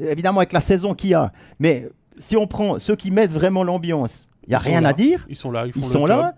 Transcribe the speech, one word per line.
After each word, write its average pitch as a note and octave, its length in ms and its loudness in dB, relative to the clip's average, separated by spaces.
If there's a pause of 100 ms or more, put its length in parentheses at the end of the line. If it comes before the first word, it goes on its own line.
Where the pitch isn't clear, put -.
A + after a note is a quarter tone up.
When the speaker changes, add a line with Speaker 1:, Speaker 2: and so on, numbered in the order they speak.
(100)
Speaker 1:
évidemment, F3+ 300 0
avec F3+ 120 0
la E3+ 80 2
saison G3 340 0
qu'il G3 160 -4
y F3+ 40 0
a, C#3+ 180 0 (280)
mais C#3 280 2 (280)
si - 200 -4
on G#3+ 120 2
prend G3+ 320 -2
ceux G#3+ 160 0
qui F#3+ 160 -6
mettent G3+ 200 2
vraiment F#3 300 0
l'ambiance, E3+ 640 -4 (200)
il - 60 -2
y C3 40 2
a - 20 2
Speaker 2:
Ils - 60 0
sont - 60 -2
Speaker 1:
rien E3+ 100 4
Speaker 2:
là. D#3 80 4
Speaker 1:
à C#3 60 4
dire. C#4 340 2
Speaker 2:
Ils C#3 80 -14
sont B2+ 160 -8
là, A#2 140 -4
ils B2 60 -8
font - 60 -6
Speaker 1:
Ils C#3+ 60 -4
Speaker 2:
le B2+ 40 -4
Speaker 1:
sont C#3+ 180 2
Speaker 2:
job. A3 160 4
Speaker 1:
là. F4 160 -2